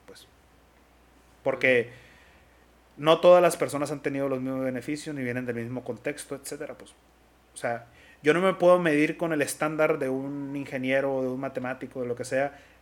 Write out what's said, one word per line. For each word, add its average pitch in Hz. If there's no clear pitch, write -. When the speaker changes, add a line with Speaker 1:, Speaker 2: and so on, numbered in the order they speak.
Speaker 1:
pues. -
Porque 127
Speaker 2:
Ujú. 143
Speaker 1:
no 160
todas 180
las 170
personas 143
han 143
tenido 139
los 131
mismos 131
beneficios, 147
ni 135
vienen 123
del 123
mismo 120
contexto, 139
etcétera, 139
pues. -
O -
sea, 117
yo 151
no 170
me 190
puedo 180
medir 156
con 165
el 151
estándar 156
de 135
un 139
ingeniero, 135
de 131
un 127
matemático, 131
de 123
lo 123
que 123
sea, 135